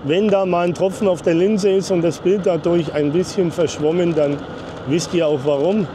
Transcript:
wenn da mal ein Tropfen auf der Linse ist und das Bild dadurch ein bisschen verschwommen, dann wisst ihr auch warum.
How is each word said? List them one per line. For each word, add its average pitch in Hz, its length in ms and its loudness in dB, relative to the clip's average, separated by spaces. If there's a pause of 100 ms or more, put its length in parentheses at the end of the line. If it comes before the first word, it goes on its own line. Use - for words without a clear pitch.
wenn 180 240 2
da 196 180 2
mal 175 220 0
ein 175 80 -2
Tropfen 190 320 0
auf 180 160 0
der 175 100 2
Linse 196 380 2
ist 190 180 0
und 180 140 0
das 170 160 0
Bild 190 260 0
dadurch 170 480 0
ein 147 180 0
bisschen 175 400 0
verschwommen, 170 640 0
dann 143 240 0 (480)
wisst 165 300 -2
ihr 170 100 2
auch 147 200 0
warum. 151 500 2